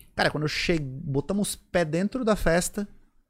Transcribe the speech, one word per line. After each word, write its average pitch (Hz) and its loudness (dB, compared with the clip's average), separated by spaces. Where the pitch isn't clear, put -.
Cara, - 2
quando 151 -4
eu 151 -2
cheguei, 160 0
botamos 139 -2
os - -8
pés 175 0
dentro 196 -2
da 214 4
festa, 180 2